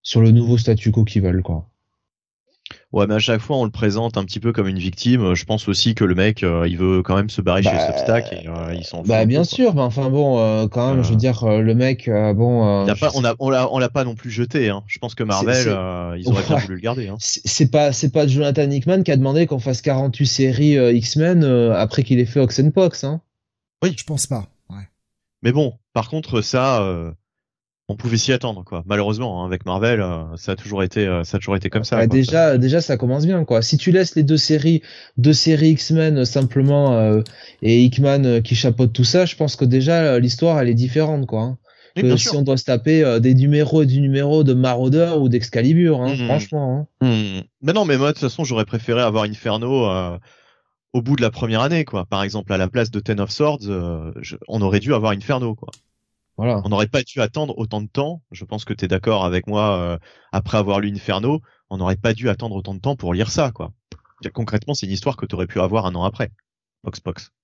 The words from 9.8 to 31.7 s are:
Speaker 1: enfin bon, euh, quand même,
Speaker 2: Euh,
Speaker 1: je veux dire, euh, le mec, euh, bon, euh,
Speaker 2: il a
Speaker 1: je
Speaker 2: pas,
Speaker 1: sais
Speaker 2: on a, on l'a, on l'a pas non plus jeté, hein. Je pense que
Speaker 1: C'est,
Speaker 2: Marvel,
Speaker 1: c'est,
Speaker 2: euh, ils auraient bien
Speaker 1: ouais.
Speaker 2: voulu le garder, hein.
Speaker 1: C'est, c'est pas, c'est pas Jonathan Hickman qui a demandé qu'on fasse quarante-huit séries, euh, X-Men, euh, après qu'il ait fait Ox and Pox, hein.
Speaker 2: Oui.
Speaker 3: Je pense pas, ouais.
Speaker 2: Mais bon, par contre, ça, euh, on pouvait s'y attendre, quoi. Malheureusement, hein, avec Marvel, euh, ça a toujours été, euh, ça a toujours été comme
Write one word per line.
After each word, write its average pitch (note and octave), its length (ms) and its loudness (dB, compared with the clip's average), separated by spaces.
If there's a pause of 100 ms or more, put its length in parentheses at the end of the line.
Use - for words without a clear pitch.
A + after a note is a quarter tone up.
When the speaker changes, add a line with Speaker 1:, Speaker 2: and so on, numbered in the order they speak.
Speaker 1:
enfin C3 300 -2
bon, C#3 280 2
euh, A2 300 2
quand B2 220 -2
même, C3 100 2
Speaker 2:
Euh, - 20 0
Speaker 1:
je A2 80 0
veux A2 60 4
dire, A#2 280 2
euh, G#2+ 160 2
le A2 140 2
mec, B2+ 340 0
euh, G#2+ 260 2
bon, A#2 320 2
euh, G2+ 200 2
Speaker 2:
il G#2 40 2
a G2+ 40 0
Speaker 1:
je G2 60 -6
Speaker 2:
pas, D3+ 100 2
Speaker 1:
sais C#3 80 -4
Speaker 2:
on B2 60 0
a, A#2 160 0
on C3 100 -2
l'a, B2+ 220 0
on C3 60 -2
l'a B2 100 0
pas C3 160 -2
non A#2+ 100 -6
plus A#2 160 -14
jeté, A#2 380 -2
hein. G2+ 180 -6
Je - 120 -10
pense A#2 160 -10
que A#2 100 -6
Speaker 1:
C'est, G#2+ 40 -4
Speaker 2:
Marvel, G2+ 260 0 (100)
Speaker 1:
c'est, A2+ 60 0
Speaker 2:
euh, F2+ 480 -6
ils F2+ 100 -6
auraient G2 160 0
bien D3+ 120 0
Speaker 1:
ouais. B2 60 0
Speaker 2:
voulu F#2+ 140 -8
le F2 60 -10
garder, A#2 260 -4
hein. G2+ 100 -10
Speaker 1:
C'est, - 260 -6
c'est - 260 0
pas, D3 220 2
c'est D3 180 -2
pas D3+ 160 0
Jonathan C#3+ 440 0
Hickman E3 320 0
qui E3+ 80 0
a C#3 60 2
demandé C#3 300 2
qu'on C#3+ 120 -4
fasse B2 240 -4
quarante-huit C3+ 440 0
séries, C3+ 520 2
euh, A#2+ 140 4
X-Men, D#3 520 2
euh, A#2+ 300 4
après A2 300 0
qu'il B2 160 2
ait A#2+ 60 2
fait C#3 140 0
Ox B2+ 200 0
and D3+ 100 4
Pox, F3+ 340 0
hein. D3+ 160 -6 (640)
Speaker 2:
Oui. C4+ 140 0
Speaker 3:
Je - 80 -14
pense D3 220 -4
pas, A2 200 -6 (240)
ouais. G2 180 -16 (540)
Speaker 2:
Mais A#2+ 100 2
bon, C#3+ 220 0 (200)
par A2+ 160 -4
contre, D3+ 320 -4
ça, B2+ 400 0
euh, E2+ 280 -6 (800)
on G#2 80 -6
pouvait A#2 200 -2
s'y A#2+ 160 0
attendre, A2 320 -4
quoi. E2+ 220 -10
Malheureusement, G#2 560 -4
hein, F2+ 40 -6
avec F2+ 200 -6
Marvel, G#2+ 340 0
euh, F2 220 -4 (140)
ça F#2+ 160 -8
a F#2+ 40 -4
toujours G2+ 280 -6
été, G2+ 220 -2
euh, F2 180 -2
ça G2+ 120 -6
a G2 40 -2
toujours G2 160 -2
été G2 120 -4
comme A2 160 -2